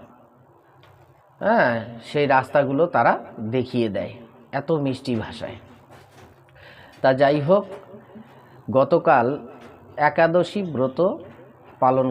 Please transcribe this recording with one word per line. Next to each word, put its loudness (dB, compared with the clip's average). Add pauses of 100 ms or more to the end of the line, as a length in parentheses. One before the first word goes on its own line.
(1400)
হ্যাঁ, 2 (360)
সেই 0
রাস্তাগুলো 2
তারা 2 (380)
দেখিয়ে -2
দেয় -6 (400)
এত -6 (160)
মিষ্টি -4
ভাষায়। -10 (1400)
তা 2 (100)
যাই 4
হোক, 2 (1040)
গতকাল 4 (840)
একাদশী 2 (120)
ব্রত -2 (840)
পালন 2